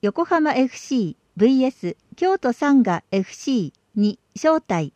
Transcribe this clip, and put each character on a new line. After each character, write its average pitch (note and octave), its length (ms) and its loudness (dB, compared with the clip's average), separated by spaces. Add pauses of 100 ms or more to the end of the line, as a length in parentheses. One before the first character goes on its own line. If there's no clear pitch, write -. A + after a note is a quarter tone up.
横 G#3 200 -2
浜 D#4 300 0
エ C4 140 2
フ - 100 -10
シ C4 220 -4
ー F3 160 -4 (200)
ブ G3+ 120 2
イ C4 160 2
エ C4 80 0
ス - 260 -10 (180)
京 F#4 220 0
都 B3 160 -2
サ C#4+ 200 0
ン C4 100 6
ガ F3+ 260 -2
エ G3 140 -2
フ - 100 -12
シ A3+ 420 -4
ー - 240 -10
に G#3 200 0 (160)
招 D#4 280 0
待。 D#3+ 320 -4